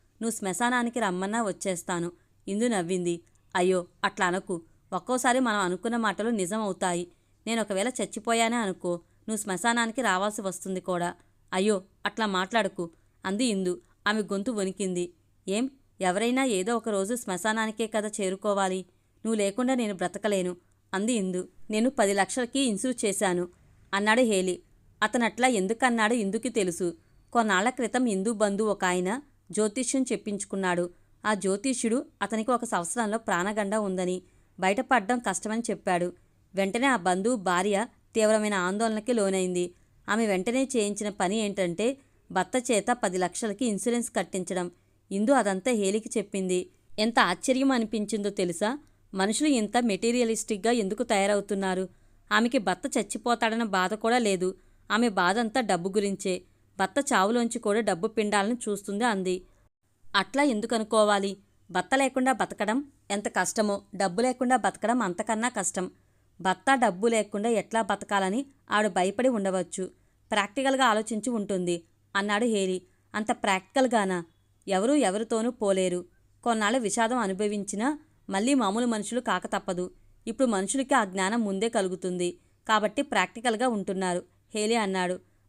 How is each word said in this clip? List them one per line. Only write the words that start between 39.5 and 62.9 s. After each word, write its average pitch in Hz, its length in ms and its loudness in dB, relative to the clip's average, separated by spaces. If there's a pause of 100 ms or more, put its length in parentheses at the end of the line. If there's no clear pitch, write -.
ఆమె 220 160 0
వెంటనే 214 380 0
చేయించిన 208 460 -2
పని 196 280 0
ఏంటంటే 202 600 -2 (340)
భర్త 190 400 0
చేత 202 200 2
పది 185 260 -2
లక్షలకి 202 480 -2
ఇన్సూరెన్స్ 233 500 -2
కట్టించడం. 180 560 -4 (400)
ఇందు 208 200 2
అదంతా 202 400 2
హేలీకి 208 460 0
చెప్పింది. 190 520 -2 (300)
ఎంత 220 200 2
ఆశ్చర్యం 254 520 2
అనిపించిందో 214 580 -2
తెలుసా? 208 500 -2 (340)
మనుషులు 214 360 2
ఇంత 226 280 2
మెటీరియలిస్టిక్‌గా 226 920 0
ఎందుకు 214 320 0
తయారవుతున్నారు? 196 840 0 (420)
ఆమెకి 233 260 4
భర్త 190 400 -2
చచ్చిపోతాడన్న 226 680 0
బాధ 190 300 0
కూడా 226 240 2
లేదు. 190 380 0 (360)
ఆమె 233 180 4
బాధంతా 208 520 2
డబ్బు 190 280 0
గురించే. 196 520 -2 (380)
భర్త 277 340 0
చావులోంచి 233 460 2
కూడా 214 200 0
డబ్బు 202 280 0
పిండాలని 214 500 0 (120)
చూస్తుంది 202 340 -4
అంది. 185 420 0 (720)
అట్లా 233 280 2
ఎందుకనుకోవాలి? 214 920 2 (340)
భర్త 202 240 -2
లేకుండా 262 360 2
బతకడం 214 540 -2 (260)